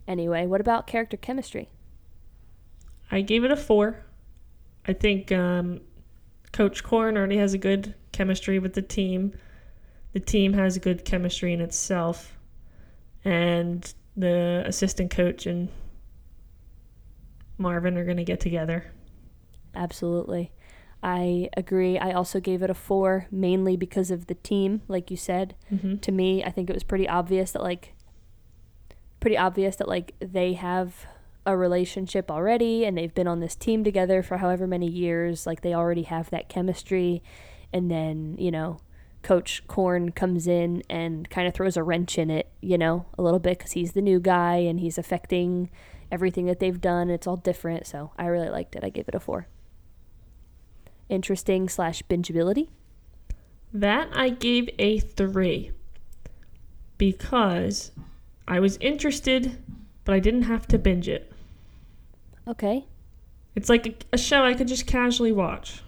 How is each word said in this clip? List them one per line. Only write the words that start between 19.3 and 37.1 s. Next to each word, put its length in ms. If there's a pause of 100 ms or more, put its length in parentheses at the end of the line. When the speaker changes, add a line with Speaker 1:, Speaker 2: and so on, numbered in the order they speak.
Speaker 1:
Absolutely. 800 (500)
I 560
agree. 400
I 140
also 280
gave 240
it 60
a 40
four, 560
mainly 460
because 340
of 180
the 80
team, 520
like 240
you 60
said. 380 (160)
Speaker 2:
Mm-hmm. 260
Speaker 1:
To 140
me, 320
I 60
think 200
it 40
was 100
pretty 260
obvious 420
that, 100
like, 320 (1300)
pretty 180
obvious 380
that, 140
like, 300
they 340
have 520 (400)
a 120
relationship 720
already, 540
and 120
they've 160
been 140
on 140
this 120
team 300
together 400
for 140
however 280
many 220
years. 580
Like, 140
they 140
already 300
have 260
that 180
chemistry. 760 (520)